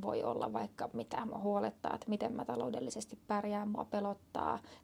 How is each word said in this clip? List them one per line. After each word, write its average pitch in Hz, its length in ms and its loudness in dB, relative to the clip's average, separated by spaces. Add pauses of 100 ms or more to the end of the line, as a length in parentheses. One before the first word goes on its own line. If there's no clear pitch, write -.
voi - 200 2
olla - 300 2
vaikka 214 400 -2
mitä 226 340 -2
mua - 120 -4
huolettaa, 202 560 2
että - 140 -4
miten 214 240 2
mä - 120 -2
taloudellisesti 233 800 -2
pärjään, 208 420 0
mua 208 160 0
pelottaa, - 720 0 (260)